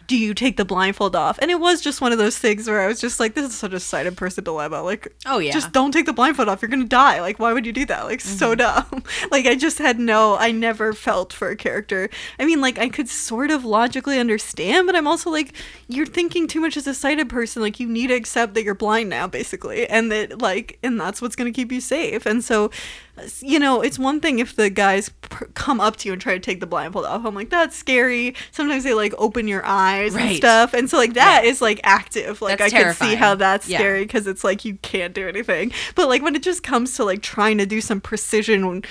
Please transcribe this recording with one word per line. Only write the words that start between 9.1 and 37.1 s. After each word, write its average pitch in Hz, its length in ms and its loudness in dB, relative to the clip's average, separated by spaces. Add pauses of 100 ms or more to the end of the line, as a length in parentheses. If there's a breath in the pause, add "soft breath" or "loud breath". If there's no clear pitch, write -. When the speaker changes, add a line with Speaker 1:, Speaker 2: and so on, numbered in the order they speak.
Speaker 1:
Like, 277 140 4
I 247 100 6
just 294 220 0
had 262 200 2
no, 220 380 4
I 233 160 2
never 226 400 0
felt 208 400 -2
for - 160 -6
a 208 80 -4
character. 190 520 -4 (300 loud breath)
I 262 60 -2
mean, 320 160 4
like, 254 180 0
I 226 100 0
could 254 200 -6
sort 254 420 -4
of 285 140 0
logically 247 560 0
understand, 233 680 0
but 370 80 2
I'm 320 140 2
also 330 220 0
like, 311 220 -2 (360 loud breath)
you're 269 180 -2
thinking 339 400 -2
too 311 140 -4
much 320 160 -2
as 294 100 -6
a 277 80 -4
sighted 285 340 -2
person. 233 340 -4
Like, 208 180 -4
you 240 80 -6
need 226 200 -2
to 254 60 2
accept 233 400 -2
that 220 100 0
you're 202 100 -2
blind 214 340 0
now, 147 180 -4
basically, - 600 -6
and 226 240 0
that, 214 300 -4
like, 214 400 -4
and 233 180 -2
that's 170 220 -6
what's 240 140 -6
gonna 240 160 -4
keep 247 200 -6
you 254 80 -4
safe. 269 460 -4
And 220 180 0
so, 214 260 2 (720 loud breath)
you 277 160 2
know, 269 240 4
it's - 160 -2
one 262 200 0
thing 285 200 0
if 240 180 -4
the 214 140 4
guys 196 400 2 (100)
pr-, - 320 -14
come - 260 -2
up 214 180 0
to - 120 -10
you 190 60 -4
and 185 80 -10
try - 100 -2
to 180 80 -2
take 180 200 -4
the 185 60 -8
blindfold 170 380 -4
off. 233 220 -4
I'm 214 80 -6
like, 202 160 -8
"That's 330 260 0
scary." 247 580 2 (160 loud breath)
Sometimes 285 320 -2
they, 254 120 0
like, 208 240 0
open 220 280 0
your 196 200 -2
eyes 196 480 2
and 240 100 0
Speaker 2:
Right. 202 140 0
Speaker 1:
stuff. 233 340 6
And 247 160 0
so, 330 80 0
like, 247 180 2
that 269 300 8
Speaker 2:
Yeah. 233 60 6
Speaker 1:
is, 262 100 -2
like, 214 240 2
active. 208 560 2
Like, 196 180 0
Speaker 2:
That's 208 140 4
Speaker 1:
I 226 100 6
could 175 140 4
see - 80 -2 (120)
how 208 180 6
Speaker 2:
terrifying. 196 40 -6
Speaker 1:
that's 190 300 2
Speaker 2:
Yeah. 180 100 -2
Speaker 1:
scary 196 280 2
'cause 214 200 -2
it's 190 160 -6
like, 202 220 0
you 202 160 -8
can't 180 320 -6
do 190 160 -6
anything. 190 420 -2 (260 loud breath)
But, 339 120 4
like, 247 140 4
when 294 120 0
it 302 80 0
just 349 200 -2
comes 254 340 0
to, 254 80 0
like, 196 160 0